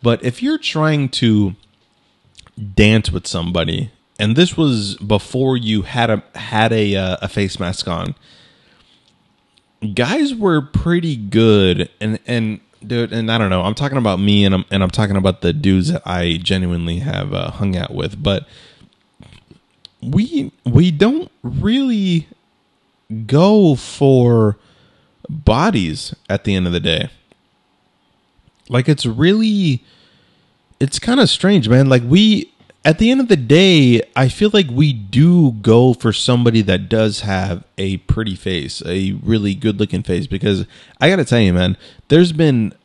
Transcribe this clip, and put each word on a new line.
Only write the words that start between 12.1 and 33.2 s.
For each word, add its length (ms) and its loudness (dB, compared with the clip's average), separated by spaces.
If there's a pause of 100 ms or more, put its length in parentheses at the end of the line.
and 340 -4 (260)
dude, 260 -4
and 200 -4
I 60 0
don't 120 0
know, 120 0
I'm 120 -2
talking 240 -4
about 220 0
me, 240 2
and 100 2
I'm, 160 0
and 100 0
I'm 100 0
talking 260 -2
about 240 0
the 120 0
dudes 380 0
that 160 -4
I 300 -2
genuinely 640 -4
have, 340 -6
uh, 160 -6
hung 260 -4
out 160 -8
with, 300 -8
but 240 -2 (1500)
we, 520 -2 (120)
we 280 4
don't 400 0 (100)
really 840 -2 (1000)
go 480 4
for 840 2 (720)
bodies 840 -2 (140)
at 160 -4
the 100 0
end 140 0
of 40 -2
the 80 -2
day. 300 -2 (1600)
Like, 200 0
it's 160 2
really, 760 0 (960)
it's 220 -4
kinda 260 2
strange, 420 0
man. 200 4
Like, 160 4
we, 480 2 (320)
at 140 2
the 140 2
end 80 2